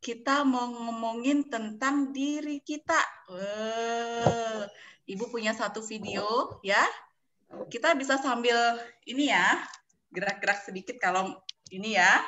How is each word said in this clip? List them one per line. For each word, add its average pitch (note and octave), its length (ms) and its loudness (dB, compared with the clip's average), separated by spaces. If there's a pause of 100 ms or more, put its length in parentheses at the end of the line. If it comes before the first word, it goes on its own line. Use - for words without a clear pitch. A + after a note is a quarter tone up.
Kita C4+ 400 0
mau B3 240 2
ngomongin A#3 800 -2
tentang C4 640 -2
diri D4 480 -4
kita. D4+ 400 0 (320)
Eh, A3+ 1400 -2 (400)
Ibu G3+ 240 -8
punya A3 240 -2
satu A3 240 -4
video G#3+ 800 -4
ya. G3+ 240 2 (880)
Kita E4 240 2
bisa C4+ 240 0
sambil A#3 560 2 (320)
ini C4 240 2
ya, G3 240 6 (560)
gerak-gerak G3+ 560 -2
sedikit F#3 320 -10
kalau F#3+ 320 2 (400)
ini G#3 240 -4
ya. F3+ 160 8 (160)